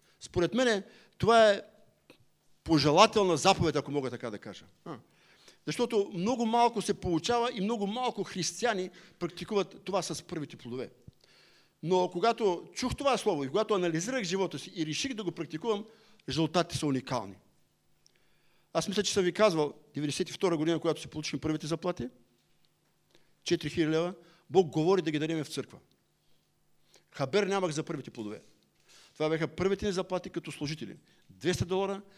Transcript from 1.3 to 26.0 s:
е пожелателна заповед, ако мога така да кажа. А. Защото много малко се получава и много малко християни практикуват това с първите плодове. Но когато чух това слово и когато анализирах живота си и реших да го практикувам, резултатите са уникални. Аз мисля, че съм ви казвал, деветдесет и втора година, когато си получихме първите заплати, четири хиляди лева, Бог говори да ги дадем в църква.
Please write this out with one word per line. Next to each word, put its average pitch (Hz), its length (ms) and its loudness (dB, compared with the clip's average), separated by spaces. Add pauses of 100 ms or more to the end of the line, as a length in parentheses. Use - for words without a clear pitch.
е 202 120 2 (1000)
пожелателна 165 720 6
заповед, 165 400 4
ако 139 140 -2
мога 139 200 -2
така 120 200 -8
да 101 80 -10
кажа. - 260 -14 (200)
А. 151 120 -12 (680)
Защото 214 480 0
много 226 320 0
малко 233 360 4
се 202 120 0
получава 233 600 0
и 214 60 -6
много 208 260 -2
малко 220 380 -2
християни 185 680 -4 (280)
практикуват 180 680 -4
това 185 180 0
с - 200 -8
първите 147 340 -10
плодове. 117 340 -8 (920)
Но 180 300 2
когато 202 600 0
чух - 200 -4
това 269 240 0
слово 156 260 0
и 131 40 -4
когато 208 260 0
анализирах 185 500 0
живота 180 340 -2
си - 160 -14
и 160 120 -2
реших 226 280 -4
да 208 100 -8
го 170 80 -4
практикувам, 202 520 -4 (440)
резултатите 160 500 0
са 156 80 -2
уникални. 123 480 -4 (1400)
Аз 165 160 0
мисля, 202 140 -2
че - 100 -2
съм 190 120 2
ви 175 80 2
казвал, 165 420 2 (200)
деветдесет 147 360 -4
и - 20 -12
втора 170 240 0
година, 156 220 0
когато 156 220 -2
си 135 80 -14
получихме 151 320 -8
първите 156 260 -4
заплати, 175 420 -4 (1400)
четири 160 260 -2
хиляди 156 200 0
лева, 170 240 0 (360)
Бог 160 200 4
говори 170 320 2
да 160 80 -2
ги 151 80 -2
дадем 156 260 -2
в - 40 -16
църква. - 300 -10 (1300)